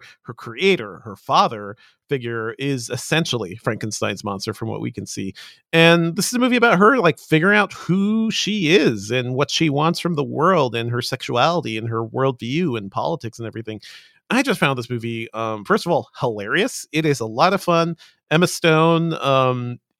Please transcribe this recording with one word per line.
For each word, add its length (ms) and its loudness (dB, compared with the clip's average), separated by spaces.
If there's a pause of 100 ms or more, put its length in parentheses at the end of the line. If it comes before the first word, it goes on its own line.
(240)
her 100 -14
creator, 720 -2
her 120 -14
father 600 0 (320)
figure 500 -4
is 320 -4
essentially 680 -4
Frankenstein's 680 -4
monster 300 -6
from 160 -8
what 120 -6
we 100 -6
can 140 -12
see. 280 -10 (380)
And 440 6
this 120 -2
is 60 -6
a 60 -2
movie 160 2
about 240 4
her, 180 6
like, 220 2
figuring 380 4
out 160 0
who 580 0
she 440 0
is 360 2
and 240 -2
what 160 0
she 180 2
wants 300 2
from 160 -2
the 80 -2
world 500 0
and 160 -4
her 140 -2
sexuality 720 -2
and 120 -6
her 140 -2
worldview 720 -2
and 140 -8
politics 460 -6
and 80 -10
everything. 360 -10 (500)
I 100 2
just 180 -2
found 200 2
this 100 -8
movie, 440 -6
um, 320 -6
first 200 0
of 60 -2
all, 180 0 (100)
hilarious. 720 -2
It 140 0
is 140 2
a 80 -4
lot 260 2
of 80 0
fun. 360 0 (340)
Emma 160 4
Stone, 680 4
um, 640 0 (200)